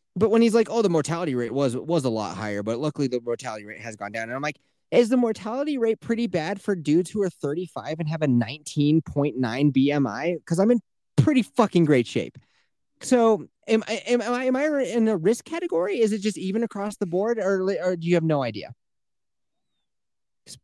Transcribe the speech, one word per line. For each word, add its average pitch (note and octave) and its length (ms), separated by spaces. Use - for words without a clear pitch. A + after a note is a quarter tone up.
But F#3+ 160
when A3+ 100
he's A3+ 140
like, A3+ 160
"Oh, A#3 100
the G3+ 80
mortality D#3+ 460
rate A#2+ 180
was, C3 240
was D3+ 260
a C3 60
lot G#2 260
higher, G#2 280
but A2+ 160
luckily D3 280
the B2 140
mortality A#2 420
rate G#2+ 160
has A2 160
gone G#2 160
down." A2+ 120
And A#2 100
I'm C3+ 80
like, D3+ 160
"Is A#3+ 180
the C4 80
mortality B3 600
rate A3+ 240
pretty A3+ 260
bad F3+ 320
for G3+ 160
dudes E3 360
who G#3+ 100
are F#3+ 80
thirty-five D#3 720
and D#3+ 100
have D#3+ 140
a D3 40
nineteen D3 720
point C#3+ 360
nine C3 320
B C3+ 220
M C#3+ 160
I? D3 380
'Cause E3+ 140
I'm G#3+ 120
in A#3+ 100
pretty C4 280
fucking F3+ 420
great C3+ 220
shape." - 300
So A3+ 460
am A3 200
I, A3 60
am, A#3+ 140
am A3+ 120
I, B3 120
am B3+ 120
I C#4+ 80
in A3 240
a A3 80
risk F#3 300
category? E4+ 560
Is G#3+ 100
it G#3+ 80
just G3 200
even F#3+ 240
across G#3 340
the G3+ 80
board, G3 340
or, F#3+ 220
or F#3 140
do E3 120
you F3 80
have E3 100
no D3 180
idea? A2+ 300
'Cause - 180